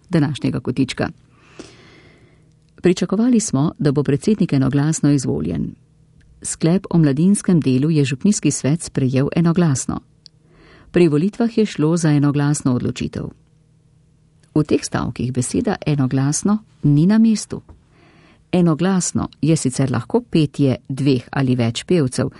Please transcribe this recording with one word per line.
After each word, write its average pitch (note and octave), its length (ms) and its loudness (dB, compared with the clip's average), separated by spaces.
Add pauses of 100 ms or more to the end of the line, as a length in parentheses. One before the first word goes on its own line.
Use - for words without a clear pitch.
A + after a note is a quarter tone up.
današnjega C#3 500 -2
kotička. B2+ 500 -4 (1700)
Pričakovali G#3 580 2
smo, C#3+ 400 -2
da D3 120 2
bo C#3+ 120 0
predsednik E3 500 0
enoglasno C#3+ 580 0
izvoljen. A#2 640 -2 (680)
Sklep F3+ 480 -2
o E3+ 80 0
mladinskem E3 600 2
delu C3 300 2
je D3+ 160 2
župnijski D3 460 0
svet C#3+ 300 -2
sprejel C3 540 -2
enoglasno. E3 640 0 (920)
Pri F3 160 4
volitvah F#3+ 500 0
je A3 80 4
šlo D#3+ 320 0
za E3 120 2
enoglasno C#3+ 640 2
odločitev. - 520 -6 (1300)
V D3+ 80 2
teh - 220 -2
stavkih - 480 -6
beseda - 420 -2 (100)
enoglasno C#3+ 720 0 (260)
ni D3 220 4
na G#3 120 4
mestu. A3+ 440 0 (880)
Enoglasno E3+ 800 0 (120)
je D#3 140 4
sicer C3+ 360 -2
lahko B2 300 -2
petje C#3+ 540 0 (140)
dveh C3+ 420 0
ali B2+ 240 0
več A2+ 280 -2
pevcev, C3+ 560 0